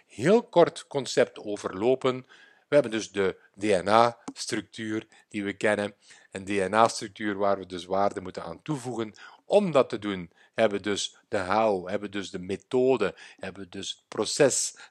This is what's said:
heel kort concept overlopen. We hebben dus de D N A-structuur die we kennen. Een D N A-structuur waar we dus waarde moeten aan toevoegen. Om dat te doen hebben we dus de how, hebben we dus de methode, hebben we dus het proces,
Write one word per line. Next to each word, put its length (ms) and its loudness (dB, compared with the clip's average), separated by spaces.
heel 360 2
kort 440 2
concept 520 0
overlopen. 880 -2
We 100 4
hebben 140 2
dus 180 -4
de 260 0
D 40 -20
N 260 0
A-structuur 1160 0
die 160 -6
we 80 -4
kennen. 420 0
Een 140 -14
D 40 -10
N 260 0
A-structuur 640 0
waar 220 0
we 80 -12
dus 180 -10
waarde 360 -2
moeten 220 -10
aan 200 -14
toevoegen. 520 -8
Om 280 2
dat 160 4
te 100 -6
doen 320 -6
hebben 240 2
we 60 -10
dus 320 -4
de 100 -4
how, 500 0
hebben 220 -6
we 80 -10
dus 120 -10
de 80 -10
methode, 760 0
hebben 260 -14
we 60 -16
dus 220 -12
het 180 -16
proces, 680 0